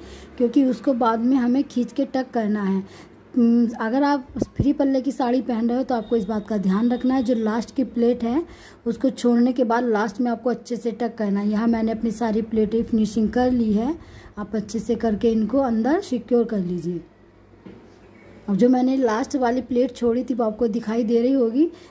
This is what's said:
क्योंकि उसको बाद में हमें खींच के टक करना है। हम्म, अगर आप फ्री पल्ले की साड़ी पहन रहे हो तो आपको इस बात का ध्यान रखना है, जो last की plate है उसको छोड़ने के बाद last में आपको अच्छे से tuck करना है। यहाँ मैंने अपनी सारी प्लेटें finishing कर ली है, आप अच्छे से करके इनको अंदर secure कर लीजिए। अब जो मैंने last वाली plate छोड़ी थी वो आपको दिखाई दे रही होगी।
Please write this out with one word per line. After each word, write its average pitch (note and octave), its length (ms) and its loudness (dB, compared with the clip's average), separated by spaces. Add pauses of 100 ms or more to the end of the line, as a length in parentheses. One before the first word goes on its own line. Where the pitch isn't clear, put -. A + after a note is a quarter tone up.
(380)
क्योंकि B3 280 4
उसको B3+ 300 0
बाद A#3 260 2
में B3+ 160 4
हमें B3 280 2
खींच A#3+ 260 -4
के C4+ 160 -2
टक C4 240 -4
करना G#3 320 0
है। F#3+ 200 0 (460)
हम्म, A#3 380 4 (100)
अगर A#3 260 0
आप C#4+ 240 0 (200)
फ्री - 260 0
पल्ले C4+ 280 2
की C4+ 100 -4
साड़ी B3+ 300 0
पहन A#3 280 -2
रहे A#3+ 80 0
हो C4 60 0
तो B3+ 120 -2
आपको A3+ 200 -2
इस A3 100 2
बात G#3+ 220 -4
का G#3+ 100 -2
ध्यान G3 340 2
रखना B3+ 240 0
है, C4+ 80 0
जो A#3+ 120 2
last A3 400 -2
की C4+ 100 0
plate A#3+ 380 0
है B3 200 -2 (420)
उसको A#3 260 0
छोड़ने A#3+ 420 2
के B3+ 100 0
बाद A3+ 220 0
last A3+ 360 0
में A#3+ 100 0
आपको A3+ 180 -2
अच्छे A#3+ 260 -4
से A3 180 -4
tuck A#3 220 -4
करना G3+ 240 -2
है। G#3 100 -2
यहाँ G#3+ 180 0
मैंने A3+ 240 0
अपनी A3+ 200 -2
सारी A3 320 -2
प्लेटें A3 400 0
finishing G#3+ 460 0
कर B3 220 2
ली A#3 220 2
है, A#3+ 220 0 (420)
आप G#3 180 -10
अच्छे G#3+ 240 -4
से A#3 160 -2
करके A3+ 360 0
इनको A3 280 0
अंदर B3+ 420 2
secure A#3+ 440 0
कर A3 140 -4
लीजिए। F3 420 -4 (1500)
अब G3+ 80 0
जो B3 140 6
मैंने B3+ 280 2
last A#3+ 380 0
वाली B3+ 280 0
plate B3 320 0
छोड़ी A#3+ 280 0
थी C4 100 -4
वो A#3 120 0
आपको A3 240 -2
दिखाई A3+ 340 -2
दे A#3 180 2
रही B3+ 120 2
होगी। C4 360 2 (220)